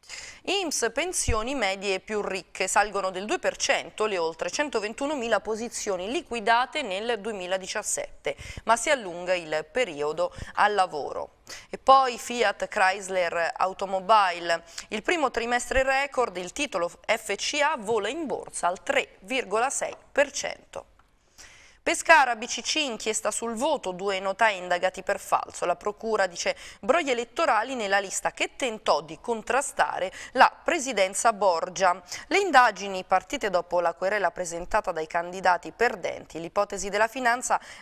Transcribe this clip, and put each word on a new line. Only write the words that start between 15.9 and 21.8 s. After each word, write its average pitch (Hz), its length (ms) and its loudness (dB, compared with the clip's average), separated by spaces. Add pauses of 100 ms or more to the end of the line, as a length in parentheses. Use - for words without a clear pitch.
il 180 160 -8
titolo 190 360 -2
F - 460 -2
C - 260 -4
A 302 160 2
vola 208 320 -2
in 302 180 -6
borsa - 420 -4
al 185 160 -4
tre - 380 -2
virgola 220 460 -2
sei 170 260 -4 (180)
per 277 180 2
cento. - 640 -10 (920)